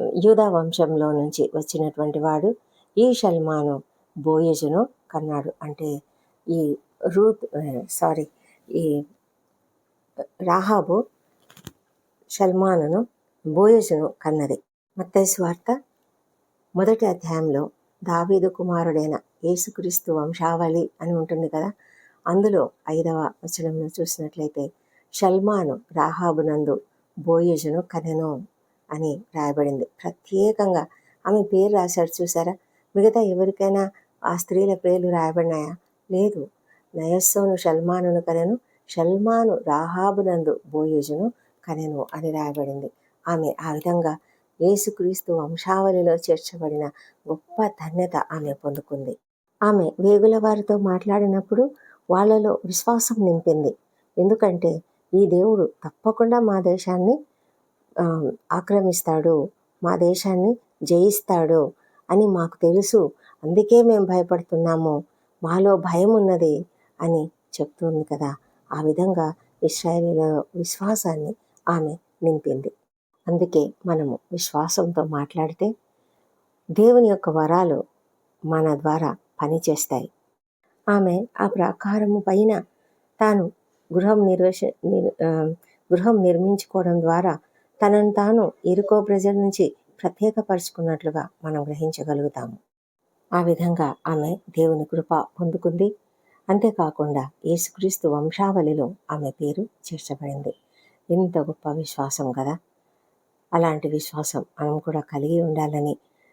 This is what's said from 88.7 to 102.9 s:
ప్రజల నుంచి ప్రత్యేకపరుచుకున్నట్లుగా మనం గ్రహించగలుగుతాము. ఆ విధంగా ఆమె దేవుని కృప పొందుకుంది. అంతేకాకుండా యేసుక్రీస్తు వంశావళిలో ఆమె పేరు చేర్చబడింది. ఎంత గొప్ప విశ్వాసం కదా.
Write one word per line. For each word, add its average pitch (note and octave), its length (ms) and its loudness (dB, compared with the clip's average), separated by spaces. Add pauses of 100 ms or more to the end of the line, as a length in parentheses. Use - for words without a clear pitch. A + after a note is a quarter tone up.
ప్రజల G3+ 320 0
నుంచి G3 440 0 (260)
ప్రత్యేకపరుచుకున్నట్లుగా F3 1300 -4 (160)
మనం D#3 180 -4
గ్రహించగలుగుతాము. D3 960 -6 (720)
ఆ F3 100 0
విధంగా E3+ 520 0 (120)
ఆమె D#3+ 280 -4
దేవుని D#3+ 500 0
కృప D#3+ 300 -4
పొందుకుంది. F3 800 -2 (520)
అంతేకాకుండా D3+ 800 -2 (160)
యేసుక్రీస్తు E3+ 640 -2
వంశావళిలో D#3 840 -2 (160)
ఆమె D3 200 -6
పేరు D3 320 -6
చేర్చబడింది. C#3+ 920 -12 (560)
ఎంత F3 280 0
గొప్ప D3+ 320 -6
విశ్వాసం C#3+ 600 -6
కదా. C#3 260 -4 (960)